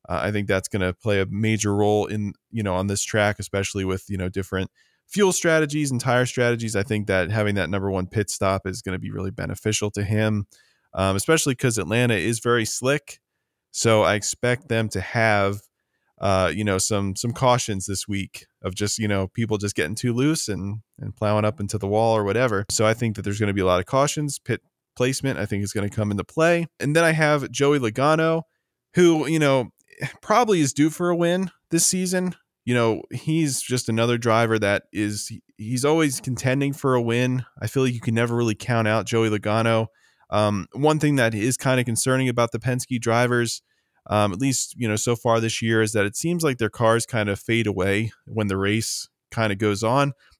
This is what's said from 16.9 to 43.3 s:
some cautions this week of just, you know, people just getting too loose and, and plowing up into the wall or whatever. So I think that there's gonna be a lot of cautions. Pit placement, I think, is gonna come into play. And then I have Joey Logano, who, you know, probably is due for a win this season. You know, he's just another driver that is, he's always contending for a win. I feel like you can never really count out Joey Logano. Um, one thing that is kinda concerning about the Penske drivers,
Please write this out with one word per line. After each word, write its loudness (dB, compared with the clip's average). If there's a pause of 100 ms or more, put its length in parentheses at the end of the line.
some -6
cautions 0
this -8
week -6 (160)
of -6
just, -4
you -2
know, 0
people -2
just -4
getting -2
too -2
loose 0
and, -6 (180)
and -10
plowing 0
up -2
into -4
the -4
wall 2
or 0
whatever. 0
So 2
I 4
think -4
that -8
there's -4
gonna 0
be 0
a 2
lot 4
of -4
cautions. -2
Pit -6 (340)
placement, -2
I -4
think, -2
is -6
gonna -4
come -2
into -2
play. 0 (140)
And 0
then 4
I 4
have 2
Joey 2
Logano, 2 (520)
who, 6
you 0
know, 2 (520)
probably 2
is 2
due 2
for -2
a 2
win 0 (200)
this 2
season. -2 (300)
You 0
know, 2
he's -2
just -4
another 2
driver 2
that 0
is, -4 (240)
he's -4
always 2
contending -2
for 0
a 2
win. 0 (160)
I -4
feel 0
like 0
you -8
can -2
never 0
really 2
count 0
out 2
Joey 2
Logano. 0 (440)
Um, 0
one 2
thing 2
that 2
is 0
kinda 0
concerning 0
about 0
the -4
Penske -4
drivers, 0 (440)